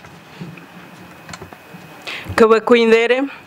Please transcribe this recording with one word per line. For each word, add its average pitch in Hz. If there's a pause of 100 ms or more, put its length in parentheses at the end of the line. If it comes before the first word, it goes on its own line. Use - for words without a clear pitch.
(2250)
Kebekuindere, 226 (220)